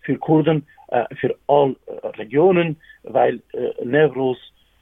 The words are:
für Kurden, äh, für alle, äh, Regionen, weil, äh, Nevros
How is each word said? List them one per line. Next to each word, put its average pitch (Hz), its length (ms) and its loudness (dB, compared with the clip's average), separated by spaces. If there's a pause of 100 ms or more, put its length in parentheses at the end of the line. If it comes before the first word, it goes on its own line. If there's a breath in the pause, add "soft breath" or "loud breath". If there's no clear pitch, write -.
für 135 160 -4
Kurden, 156 500 0 (220 soft breath)
äh, 117 160 -2 (100)
für - 200 -4 (120)
alle, 143 280 2 (120)
äh, - 220 -12
Regionen, 156 680 0 (260 soft breath)
weil, 120 380 0 (120)
äh, - 320 -6
Nevros 131 520 0 (440)